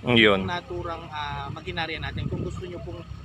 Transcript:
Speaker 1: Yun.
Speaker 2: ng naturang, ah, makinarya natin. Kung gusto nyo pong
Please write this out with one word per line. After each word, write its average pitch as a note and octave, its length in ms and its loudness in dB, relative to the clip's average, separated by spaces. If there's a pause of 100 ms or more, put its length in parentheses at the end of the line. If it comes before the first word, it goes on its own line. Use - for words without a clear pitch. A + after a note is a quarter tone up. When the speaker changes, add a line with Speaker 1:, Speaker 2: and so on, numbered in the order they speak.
Speaker 1:
Yun. G#2+ 400 8
Speaker 2:
ng - 20 -2
naturang, F3 640 -6
ah, C#3+ 380 -6
makinarya D#3+ 500 -6
natin. C#3 300 -4
Kung F3 100 -2
gusto F3 240 -6
nyo F3 160 -10
pong E3+ 220 -10 (240)